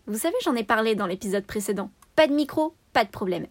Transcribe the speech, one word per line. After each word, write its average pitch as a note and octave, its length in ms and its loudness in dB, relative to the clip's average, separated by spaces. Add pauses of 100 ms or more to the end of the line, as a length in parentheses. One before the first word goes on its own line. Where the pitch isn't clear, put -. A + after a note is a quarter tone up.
Vous G#3+ 140 -4
savez, E4+ 240 -2
j'en D4+ 120 2
ai A3+ 80 -2
parlé A3 300 2
dans G3+ 140 -2
l'épisode F#3+ 380 -2
précédent. G3+ 440 -4 (260)
Pas D#4 120 8
de C#4 60 0
micro ? D4+ 420 0 (180)
Pas B3+ 120 4
de - 40 -18
problème. F3+ 420 -4